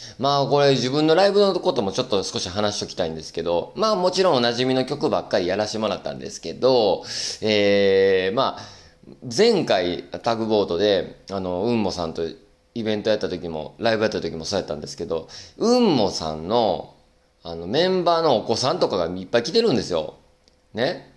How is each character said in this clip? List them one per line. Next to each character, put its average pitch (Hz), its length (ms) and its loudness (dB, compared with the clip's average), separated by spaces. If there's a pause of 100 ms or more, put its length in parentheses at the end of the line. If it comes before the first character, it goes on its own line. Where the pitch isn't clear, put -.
(200)
ま 139 220 0
あ、 135 40 0
こ 139 160 2
れ、 143 100 6
自 123 180 0
分 151 180 2
の 160 80 6
ラ 190 120 6
イ 202 40 2
ブ 196 80 2
の 196 140 4
こ 180 200 0
と 123 80 -2
も 98 100 -2
ち - 100 -4
ょ - 20 0
っ - 40 -6
と 95 160 0
少 - 160 -8
し 98 100 -8
話 104 280 -2
し - 20 -6
と 101 80 -6
き - 80 -14
た 90 100 -2
い 82 40 -4
ん 80 60 -8
で 80 60 -10
す - 120 -16
け 82 100 -6
ど、 85 320 -2
ま 220 160 0
あ、 214 40 0
も 180 160 0
ち 180 120 0
ろ 185 100 4
ん - 20 4
お 123 40 4
な 120 140 2
じ 123 120 0
み 131 80 2
の 127 120 0
曲 143 240 -2
ば 92 120 0
っ - 60 -10
か 107 120 0
り 87 80 -2
や 92 80 0
ら 104 120 0
し - 60 -8
て 113 40 -6
も 107 100 -2
ら 92 100 -2
っ - 40 -10
た 71 100 -8
ん 67 80 -10
で 69 100 -10
す - 120 -14
け 82 120 -10
ど、 117 500 2 (380)
え 98 920 4
ー、 - 20 -2
ま 127 240 0
あ、 - 180 -18 (580)
前 202 280 4
回 90 400 0 (200)
タ 117 120 0
グ 110 120 -2
ボ 107 160 4
ー - 20 0
ト 85 120 -2
で、 95 440 0 (100)
あ 98 80 -4
の、 90 240 -4
う 120 80 0
ん 113 120 2
も 90 80 0
さ 85 140 -4
ん 80 80 -6
と 82 140 -4 (460)
イ 117 100 -6
ベ 107 120 -2
ン 104 80 -6
ト 110 60 0
や 107 60 4
っ 104 40 -2
た 95 100 -4
時 90 180 -8
も、 78 300 -10
ラ 113 160 0
イ 110 40 0
ブ 107 60 0
や 107 60 2
っ - 20 -10
た 92 100 -4
時 80 140 -6
も 80 80 -10
そ 98 140 -4
う - 20 0
や - 60 -6
っ - 20 -18
た - 60 -4
ん 73 80 -10
で 71 60 -12
す - 100 -14
け 87 80 -6
ど、 80 240 -6 (280)
う 240 220 2
ん 208 160 4
も 101 160 2
さ 78 240 -6
ん 80 120 -10
の、 104 480 0 (480)
あ 85 120 -12
の、 85 120 -10
メ 156 200 0
ン 185 160 0
バ 165 160 2
ー - 40 -2
の 135 140 4
お 98 60 -2
子 113 140 -2
さ 139 160 0
ん 175 60 -4
と 160 100 2
か 104 80 -2
が 85 80 0 (100)
い 92 80 -8
っ - 40 -14
ぱ 117 120 2
い 117 40 -4
来 170 100 -6
て 226 80 4
る 226 100 2
ん 135 40 2
で 95 80 0
す 78 80 -6
よ。 78 240 -4 (580)
ね。 131 440 -6